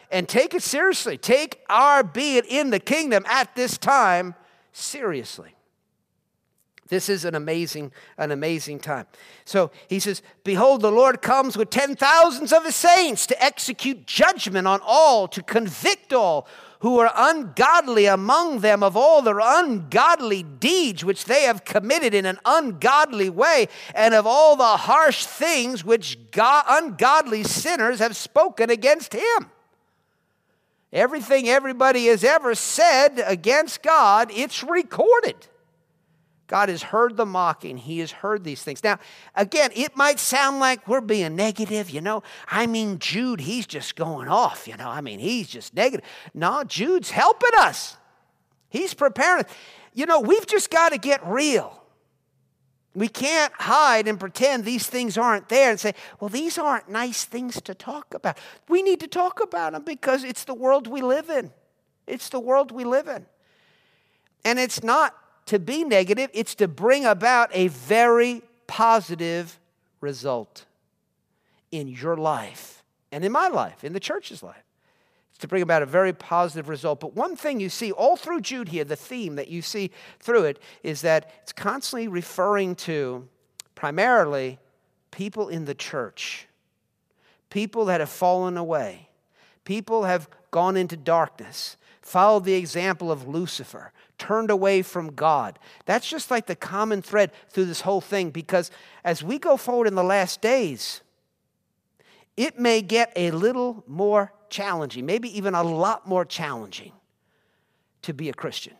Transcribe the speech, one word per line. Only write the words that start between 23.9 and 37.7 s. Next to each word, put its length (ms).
and 180
of 140
all 300
the 220
harsh 480
things 580
which 340
go-, 340
ungodly 800
sinners 560
have 160
spoken 520
against 440
him." 400
Everything 560
everybody 580
has 180
ever 320
said 680
against 560
God, 520
it's 320
recorded. 840
God 220
has 140
heard 340
the 80
mocking. 520